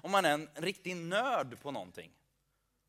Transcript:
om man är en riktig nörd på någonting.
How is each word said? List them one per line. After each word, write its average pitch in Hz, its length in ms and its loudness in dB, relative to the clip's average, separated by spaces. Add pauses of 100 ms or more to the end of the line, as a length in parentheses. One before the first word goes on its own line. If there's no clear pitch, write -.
om 185 80 -4
man 196 140 6
är 147 80 6
en 151 220 -2
riktig 175 400 -4
nörd 170 640 -2
på 143 100 -8
någonting. 90 400 -10 (760)